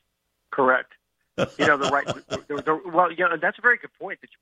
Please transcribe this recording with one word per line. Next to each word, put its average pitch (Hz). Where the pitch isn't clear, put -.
Correct. 127
You -
know, 147
the 143
right, 139
<laughs> 139
the, -
the, 143
the, 160
well, 170
you 175
know, 170
that's 180
a -
very 240
good -
point 180
that -
you -